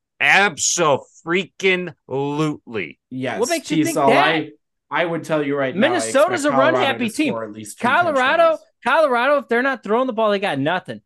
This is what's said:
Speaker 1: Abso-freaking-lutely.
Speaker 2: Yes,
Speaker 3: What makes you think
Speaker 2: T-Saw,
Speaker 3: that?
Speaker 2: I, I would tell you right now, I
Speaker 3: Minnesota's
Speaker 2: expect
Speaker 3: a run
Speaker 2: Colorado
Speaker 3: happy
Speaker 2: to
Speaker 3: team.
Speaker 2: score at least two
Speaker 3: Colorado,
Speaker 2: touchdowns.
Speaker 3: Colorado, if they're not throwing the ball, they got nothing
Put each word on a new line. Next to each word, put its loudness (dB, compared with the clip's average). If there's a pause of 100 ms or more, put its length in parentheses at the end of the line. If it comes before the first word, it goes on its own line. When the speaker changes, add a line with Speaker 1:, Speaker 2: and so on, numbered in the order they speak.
(200)
Speaker 1:
Abso-freaking-lutely. -2 (100)
Speaker 2:
Yes, -6
Speaker 3:
What -2
makes -4
you 0
think 2
Speaker 2:
T-Saw, 4
Speaker 3:
that? 4
Speaker 2:
I, -4 (400)
I 0
would -6
tell 0
you -2
right -2
now, 2
I 2
Speaker 3:
Minnesota's 0
Speaker 2:
expect 2
Speaker 3:
a 4
run 4
Speaker 2:
Colorado 2
Speaker 3:
happy -2
Speaker 2:
to -8
Speaker 3:
team. 0
Speaker 2:
score -6
at -12
least -16
two -2
Speaker 3:
Colorado, 2
Speaker 2:
touchdowns. -4 (240)
Speaker 3:
Colorado, 2
if -6
they're 0
not -4
throwing 0
the -4
ball, 0
they 0
got -2
nothing -4